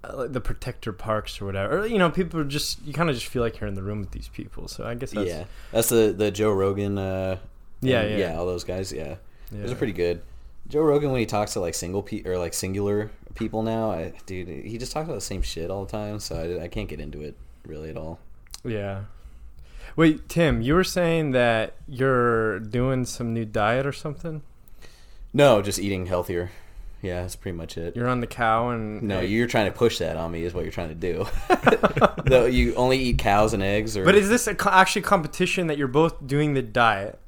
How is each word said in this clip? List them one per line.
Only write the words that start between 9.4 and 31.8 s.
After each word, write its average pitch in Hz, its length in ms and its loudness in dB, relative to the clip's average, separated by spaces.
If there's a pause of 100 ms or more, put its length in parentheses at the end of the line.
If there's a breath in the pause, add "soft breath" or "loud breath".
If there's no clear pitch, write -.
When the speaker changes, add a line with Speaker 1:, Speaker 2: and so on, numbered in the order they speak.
Speaker 2:
Those 104 180 -8
are 123 40 -4
Speaker 1:
Yeah. 123 40 -8
Speaker 2:
pretty 117 160 -2
good. 85 280 0 (460 soft breath)
Joe 147 140 0
Rogan, 147 300 4
when 127 80 0
he 110 60 2
talks 104 280 0
to, 110 60 -2
like, 85 160 -2
single 92 280 -4
pe-, - 220 -8
or, 90 120 -2
like, 85 160 -2
singular 101 580 -2 (240)
people 110 280 -4
now, 113 280 0
I, 85 220 -4 (120)
dude, 90 220 -8
he 87 300 -10
just 127 140 -8
talks 156 140 -4
about 156 100 -6
the 98 60 -6
same 95 200 -4
shit 82 300 -4
all 98 140 -4
the - 60 -10
time, 104 280 -6
so 95 160 -8 (240)
I, 82 60 -8
I - 20 -8
can't 101 220 -6
get 78 100 -10
into 76 220 -10
it 76 140 -10 (300)
really 78 240 -10
at 78 80 -10
all. 80 220 -10 (440)
Speaker 1:
Yeah. 101 380 -4 (960 loud breath)
Wait, 156 320 4
Tim, 143 340 2
you 127 120 2
were 185 100 6
saying 165 480 2
that 117 440 4 (120)
you're 120 720 2
doing 123 460 0
some 117 280 -4
new 113 120 -2
diet 110 400 2
or 139 60 -2
something? 156 500 -8 (920 soft breath)
Speaker 2:
No, 131 280 8
just 98 180 -2
eating 95 280 0
healthier. 90 440 0 (520 soft breath)
Yeah, 90 180 -4
that's 90 140 -6
pretty 92 200 -6
much 82 220 -8
it. 85 180 -6
Speaker 1:
You're 120 120 0
on 127 120 0
the 117 80 -4
cow 117 420 2
and 107 340 -4
Speaker 2:
No, 101 160 0
Speaker 1:
egg- 90 100 0
Speaker 2:
you're 113 180 4
trying 113 200 2
to 87 40 0
push - 280 2
that 82 180 -2
on 82 140 -4
me 85 120 -4
is 87 120 -4
what 85 80 -2
you're 82 80 -6
trying 85 180 -4
to 80 60 -8
do. 85 320 -2 (500)
<laughs> - 480 2